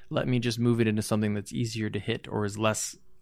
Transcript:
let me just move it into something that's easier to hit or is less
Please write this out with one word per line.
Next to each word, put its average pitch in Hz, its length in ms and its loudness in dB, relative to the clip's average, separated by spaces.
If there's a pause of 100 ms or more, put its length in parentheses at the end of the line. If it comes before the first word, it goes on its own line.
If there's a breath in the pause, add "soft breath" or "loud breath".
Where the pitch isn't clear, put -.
let 135 180 0
me 123 120 2
just 117 200 0
move 120 200 4
it 113 80 4
into 107 140 2
something 107 320 2
that's 101 200 -6
easier 113 360 -2
to 104 100 -4
hit 113 280 -4
or 107 180 -2
is 101 120 -6
less 110 380 0 (260)